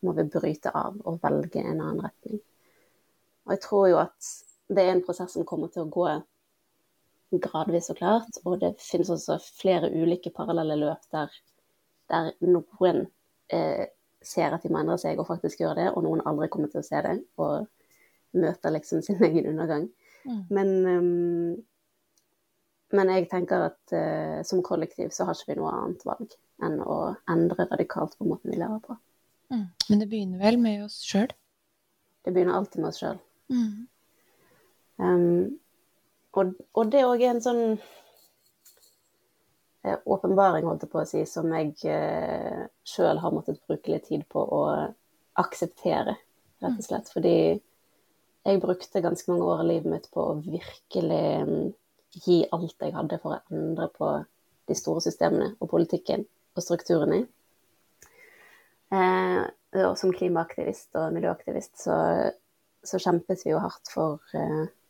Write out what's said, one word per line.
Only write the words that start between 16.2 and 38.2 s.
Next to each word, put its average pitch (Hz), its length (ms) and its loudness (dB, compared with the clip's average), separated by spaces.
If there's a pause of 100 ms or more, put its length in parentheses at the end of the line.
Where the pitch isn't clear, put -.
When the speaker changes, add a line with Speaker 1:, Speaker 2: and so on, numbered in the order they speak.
Speaker 1:
aldri 151 220 0
kommer 151 200 -4
til - 120 -6
å 151 60 -12
se 151 160 -2
det, 190 140 -2 (200)
og 156 300 -2 (680)
møter 170 360 2
liksom 156 320 -2
sin 190 200 2
<laughs> 170 60 8
egen 160 180 2
undergang. 160 420 -2 (360)
Speaker 2:
Mm. 240 160 -6 (100)
Speaker 1:
Men, 196 220 2 (140)
ehm, 175 760 2 (1300)
men 196 160 4
jeg 185 220 2
tenker 175 380 0
at, - 240 -10
eh, 160 500 -2
som 180 200 0
kollektiv 170 480 -4
så - 140 -4
har 170 100 -2
ikke - 200 -10
vi 147 60 -4
noe 160 120 -4
annet - 320 -6
valg - 300 -8 (280)
enn 165 180 -4
å 160 340 -4 (140)
endre 175 420 2
radikalt - 480 -4
på 208 80 -4
måten - 240 -4
vi - 80 -4
lever 214 220 -4
på. 254 160 -14 (540)
Speaker 2:
Mm. 220 160 -2 (220)
Men 208 120 6
det 214 100 -4
begynner 190 280 -4
vel 220 200 4
med 214 260 2
oss - 220 -14
selv? 208 260 0 (920)
Speaker 1:
Det 185 100 -2
begynner 180 240 4
alltid 190 240 -4
med 160 80 -2
oss - 100 -12
selv. - 220 -6 (260)
Speaker 2:
Mm. 233 380 -2 (1120)
Speaker 1:
Ehm, 180 600 2 (760)
og, 185 160 2 (240)
og 226 180 2
det 277 80 6
er 254 60 6
også 247 240 4
en 233 100 0
sånn, 240 220 2 (2250)